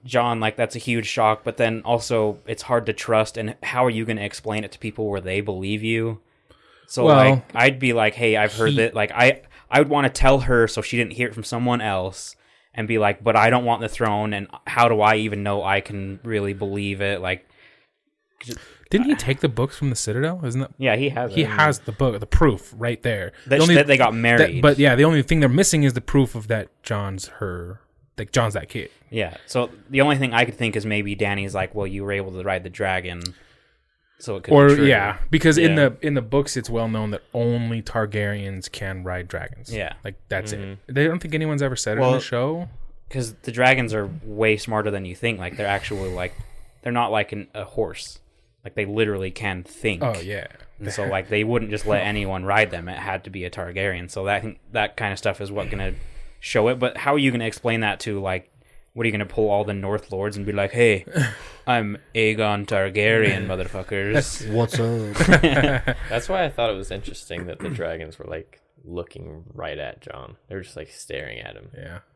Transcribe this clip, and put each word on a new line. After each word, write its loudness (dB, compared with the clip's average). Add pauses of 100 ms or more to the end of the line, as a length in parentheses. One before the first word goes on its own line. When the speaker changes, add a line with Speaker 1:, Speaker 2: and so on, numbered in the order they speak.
Speaker 1:
Jon, 2
like, 0
that's -2
a -10
huge -2
shock, 2
but -6
then 0
also 0
it's -8
hard 0
to -2
trust, 0
and -6
how 0
are 2
you -4
gonna -4
explain -6
it -12
to -20
people -6
where -4
they -2
believe -4
you? -2 (680)
So, 0
Speaker 2:
Well, 10
Speaker 1:
like, 6 (120)
I'd 4
be 2
like, 4
"Hey, 2
I've 2
heard 2
Speaker 2:
he 0
Speaker 1:
that," 2
like, 0
I, 4 (260)
I 4
would 6
wanna 2
tell 6
her 4
so -4
she -4
didn't -2
hear -2
it -8
from -10
someone 0
else, -4 (360)
and -6
be 2
like, 2
"But 2
I 6
don't 2
want 2
the -6
throne, -2
and -6 (200)
how 4
do 4
I 6
even -2
know -2
I 2
can -10
really -2
believe -4
it?" -2
Like, -4 (1400)
Speaker 2:
Didn't 2
he 2
Speaker 1:
I 2
Speaker 2:
take -2
the 0
books -2
from -2
the -4
Citadel? -4
Isn't -4
that -8
Speaker 1:
Yeah, 2
he 0
has -4
Speaker 2:
he 2
Speaker 1:
it. 0
Speaker 2:
has 4
the -8
book, 0
the -8
proof 4
right -4
there. -4 (140)
Speaker 1:
That -6
Speaker 2:
The 6
Speaker 1:
sh-, 6
Speaker 2:
only 8
Speaker 1:
that 8
they 6
got 6
Speaker 2:
that, -2
Speaker 1:
married. 4
Speaker 2:
but 6
yeah, 6
the 6
only 6
thing 2
they're 6
missing 4
is 4
the -4
proof 2
of -10
that -2 (140)
Jon's -6 (120)
her, -10 (380)
like, -10
Jon's 0
that -8
kid. -12 (200)
Speaker 1:
Yeah. -6 (100)
So -2 (200)
the 2
only 4
thing -2
I 4
could -4
think -2
is -4
maybe -2
Dany's -2
like, -4
"Well, -4
you -8
were -4
able -4
to -10
ride -2
the -12
dragon, -4 (960)
so -8
it -12
could 2
Speaker 2:
Or, 10
Speaker 1:
be 10
true." 6
Speaker 2:
yeah, 4 (120)
because 4
in 6
Speaker 1:
Yeah. 6
Speaker 2:
the, -8
in 0
the 0
books, -2
it's -6
well -2
known -4
that -8 (100)
only -2
Targaryens -4
can -8
ride -8
dragons. -10
Speaker 1:
Yeah. -6 (120)
Speaker 2:
Like, -10 (120)
that's -4
Speaker 3:
Mm-hmm. -8 (160)
Speaker 2:
it. -10
They 2
don't 0
think -8
anyone's -2
ever -2
said -2
it 0
Speaker 1:
Well, 4
Speaker 2:
in 4
the 0
show. -4 (400)
Speaker 1:
'cause -6
the -8
dragons 4
are -2 (160)
way 2
smarter -2
than 2
you -8
think. -2
Like, -8
they're -4
actually, -2
like, -6 (500)
they're -6
not 0
like 0
an, -10
a -10
horse. -8 (440)
Like, -16
they -2
literally -2
can -6
think. -4
Speaker 2:
Oh, -2
yeah. -10 (320)
Speaker 1:
And -10
so, -6
like, -4
they 2
wouldn't -2
just -4
let 2
Speaker 2:
<laughs> -2
Speaker 1:
anyone -4
ride 2
them. -10
It -12
had -8
to -16
be -10
a -8
Targaryen. -6
So -6
that, -2 (280)
that -2
kind -4
of -10
stuff -4
is -10
what -6
gonna -4 (460)
show 2
it. 0
But -2
how 0
are 2
you 2
gonna -2
explain -2
that -2
to, -6
like, -6 (420)
what -6
are 2
you 0
gonna -2
pull 0
all 2
the -4
North -6
Lords -4
and -8
be -4
like, -2
"Hey, 4 (300)
Speaker 2:
<laughs> -16
Speaker 1:
I'm 0 (180)
Aegon 0
Targaryen, 2
Speaker 2:
<laughs> -6
Speaker 1:
motherfuckers"? -4
Speaker 4:
What's 0
up? 2
Speaker 1:
<laughs> -10
Speaker 3:
That's -2
why 0
I -2
thought -2
it -4
was -10
interesting -10
that -12
the -8
dragons -8
were, -16
like, -14 (240)
looking -14 (100)
right -10
at -12
Jon. -18 (120)
They -14
were -10
just, -20
like, -14
staring -12
at -14
him. -20
Speaker 2:
Yeah. -16 (160)